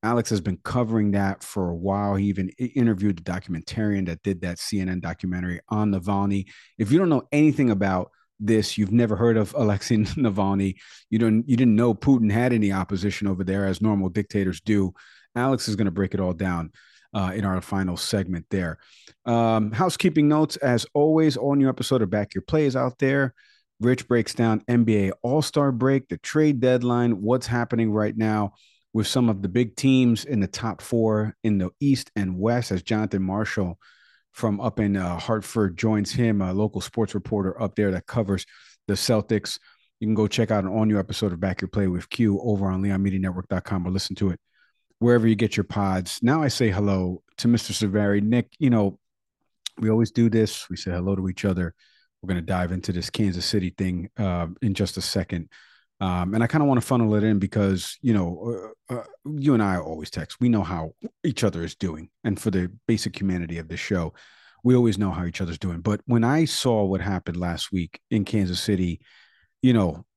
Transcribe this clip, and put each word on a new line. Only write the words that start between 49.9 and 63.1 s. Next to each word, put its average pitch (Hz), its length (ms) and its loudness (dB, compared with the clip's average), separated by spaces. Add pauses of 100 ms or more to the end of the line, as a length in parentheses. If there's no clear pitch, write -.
do 117 180 4
this. 110 400 0
We 90 80 -8
say - 140 -8
hello 90 240 -2
to 92 140 -4
each 92 160 -8
other. 90 320 0 (460)
We're 92 60 -12
gonna 90 140 -2
dive 90 300 -4
into 90 180 -6
this 87 180 -4
Kansas 92 380 -2
City 92 320 -2
thing, 90 400 -4
uh, 90 300 -2 (140)
in 101 120 0
just 95 220 -4
a 92 40 -6
second. 87 480 -6 (540)
Um, 90 300 -2
and 113 100 0
I 120 40 2
kinda 151 180 2
wanna 131 160 2
funnel 117 340 2
it 104 100 2
in 110 140 2
because, 98 600 0
you 120 140 2
know, 95 580 -4 (180)
uh, 127 40 -6
uh, 117 100 -10 (320)
you 143 160 2
and 113 100 4
I 95 140 2
always 78 340 -8
text. - 300 -10
We 123 80 2
know 110 140 2
how 80 320 -6 (280)
each 143 220 -2
other 87 180 0
is 82 120 -8
doing. 82 340 -6 (160)
And 101 160 -2
for 110 100 0
the 90 220 -2 (160)
basic 107 320 -2